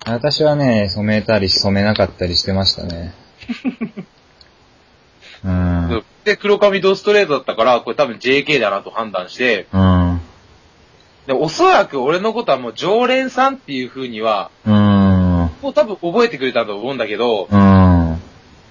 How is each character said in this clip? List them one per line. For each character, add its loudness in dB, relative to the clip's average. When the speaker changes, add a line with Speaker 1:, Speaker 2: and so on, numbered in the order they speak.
Speaker 1:
私 -4
は 2
ね、 0
染 -2
め -2
た 0
り 0
し、 0
染 0
め 0
な 2
か 0
っ -2
た -8
り -4
し 0
て -4
ま 0
し -2
た -12
ね。 -10
Speaker 2:
<laughs> -20
Speaker 1:
う -8
ん。 0
Speaker 2:
で、 0
黒 0
髪 2
ド 2
ス -8
ト 2
レ 4
ー 0
ト -2
だ 0
っ -10
た -6
か 0
ら、 4
こ -8
れ -10
多 2
分 -10
ジ 0
ェ 2
ー -4
ケ 0
ー -2
だ 0
な -2
と -16
判 -8
断 -6
し -18
て、 -2
Speaker 1:
う -4
ん。 2
Speaker 2:
で、 -4
お -2
そ 2
ら 4
く -6
俺 0
の -4
こ -6
と 0
は 2
も -10
う -10
常 0
連 -2
さ 0
ん -8
っ -12
て -14
い -4
う -10
風 -10
に -10
は、 -2
Speaker 1:
う 0
ん。 4
Speaker 2:
も -6
う -6
多 2
分 -6
覚 0
え 0
て -10
く -4
れ -4
た -2
と -8
思 -6
う -8
ん -8
だ -4
け -6
ど、 -2
Speaker 1:
う 0
ん。 4